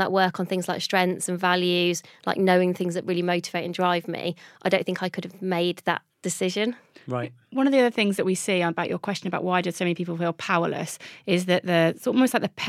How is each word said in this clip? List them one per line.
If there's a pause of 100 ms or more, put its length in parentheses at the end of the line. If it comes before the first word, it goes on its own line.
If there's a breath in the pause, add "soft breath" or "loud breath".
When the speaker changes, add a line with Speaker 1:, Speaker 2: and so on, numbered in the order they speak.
Speaker 1:
that
work
on
things
like
strengths
and
values, (260 loud breath)
like,
knowing
things
that
really (120)
motivate
and
drive
me, (280 loud breath)
I
don't
think
I
could
have (200)
made
that (220)
decision. (320 loud breath)
Speaker 2:
Right. (200)
Speaker 3:
One
of
the
other
things
that
we
see
about
your (100)
question
about
why
do
so
many
people
feel
powerless (280 loud breath)
is
that
the,
it's
almost
like
the (200)